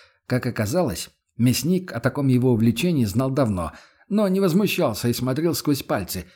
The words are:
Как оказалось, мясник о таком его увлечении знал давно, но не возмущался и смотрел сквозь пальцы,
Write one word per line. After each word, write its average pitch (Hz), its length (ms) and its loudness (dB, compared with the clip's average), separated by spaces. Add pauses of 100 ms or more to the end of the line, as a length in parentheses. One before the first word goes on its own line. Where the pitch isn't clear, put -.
(260)
Как 123 200 -2
оказалось, 117 640 -2 (260)
мясник 165 560 2
о - 80 -8
таком 139 280 0
его 127 240 4
увлечении 120 520 2
знал 123 260 0
давно, 107 420 -2 (380)
но 208 180 2
не 190 120 2
возмущался 170 680 0
и 117 60 0
смотрел 131 400 -2
сквозь 143 280 -2
пальцы, 95 540 -6